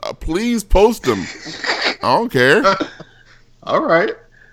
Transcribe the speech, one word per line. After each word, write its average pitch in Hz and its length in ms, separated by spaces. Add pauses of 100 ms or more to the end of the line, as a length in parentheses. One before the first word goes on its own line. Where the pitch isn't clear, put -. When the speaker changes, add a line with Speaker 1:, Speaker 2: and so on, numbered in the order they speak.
Speaker 1:
uh, - 80
please 220 500
post 220 400
them. 101 220 (760)
I 123 140
don't 233 140
care. 135 320 (560)
Speaker 2:
<laughs> - 460
All 170 180
right. 185 280 (420)